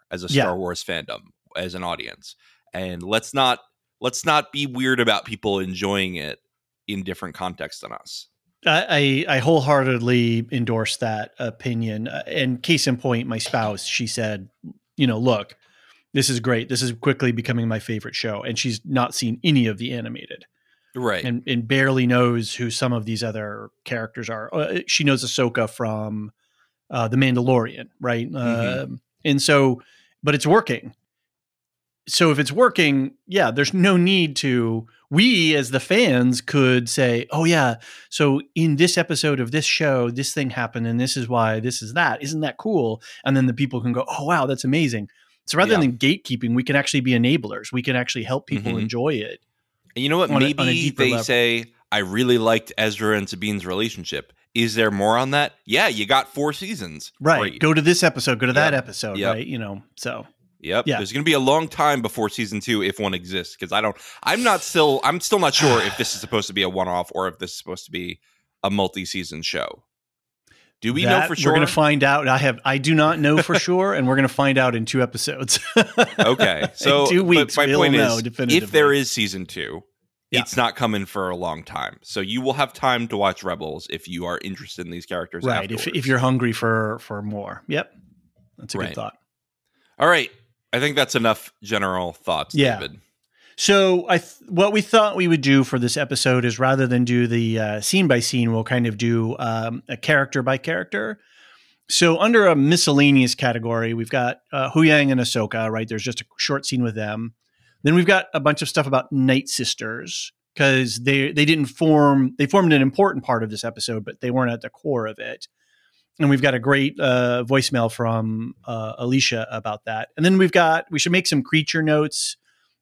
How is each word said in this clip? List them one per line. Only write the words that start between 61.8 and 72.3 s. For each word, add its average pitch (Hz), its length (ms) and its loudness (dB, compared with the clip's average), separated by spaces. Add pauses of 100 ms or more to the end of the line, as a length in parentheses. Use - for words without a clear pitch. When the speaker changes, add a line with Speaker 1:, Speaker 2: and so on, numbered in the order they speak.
Speaker 1:
before 110 280 -2
season 107 300 -6
two, 107 220 -2
if 95 180 -2
one 101 140 -2
exists, 90 420 -8
'cause 92 160 -12
I 104 80 0
don't, 107 160 -2 (280)
I'm 190 180 0
not 226 220 2
still, 151 400 2
I'm 156 180 0
still - 160 2
not 160 160 2
sure 127 300 4
if 101 140 -4
this - 180 -4
is 98 40 -10
supposed 107 280 -4
to 101 60 -12
be 98 100 0
a 92 60 0
one-off 92 440 -2
or 92 140 -2
if 85 100 -10
this 90 140 -10
is - 80 -14
supposed 87 260 -14
to - 60 -20
be 87 280 -10 (440)
a 98 80 -2
multi-season 92 720 -6
show. - 400 -8 (1000)
Do 113 120 -2
we 156 100 -2
know 120 60 2
Speaker 2:
That - 180 4
Speaker 1:
for 170 80 -4 (100)
Speaker 2:
we're - 80 4
gonna 151 140 4
Speaker 1:
sure? - 80 -4
Speaker 2:
find 151 280 4
out. 139 240 2
I 131 120 4